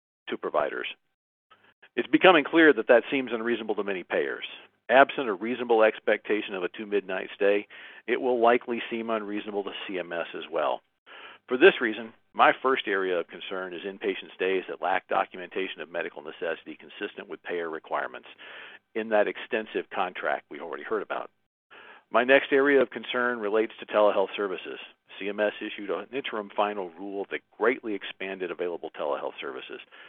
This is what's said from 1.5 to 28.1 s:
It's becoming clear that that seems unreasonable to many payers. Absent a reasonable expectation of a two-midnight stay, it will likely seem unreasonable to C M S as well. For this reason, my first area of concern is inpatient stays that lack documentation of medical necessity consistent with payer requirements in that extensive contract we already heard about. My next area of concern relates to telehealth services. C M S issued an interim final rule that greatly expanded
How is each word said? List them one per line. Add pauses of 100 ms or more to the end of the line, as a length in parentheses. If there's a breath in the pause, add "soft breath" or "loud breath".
It's
becoming
clear
that
that
seems
unreasonable
to
many
payers. (420)
Absent
a
reasonable
expectation
of
a
two-midnight
stay, (400 loud breath)
it
will
likely
seem
unreasonable
to (140)
C
M
S
as
well. (680 loud breath)
For
this
reason, (180)
my (100)
first
area
of
concern
is
inpatient
stays
that
lack
documentation
of
medical
necessity
consistent
with
payer
requirements (680 loud breath)
in
that
extensive
contract
we
already
heard
about. (800 loud breath)
My
next
area
of
concern
relates
to
telehealth
services. (400)
C
M
S
issued
an
interim
final
rule
that (180)
greatly
expanded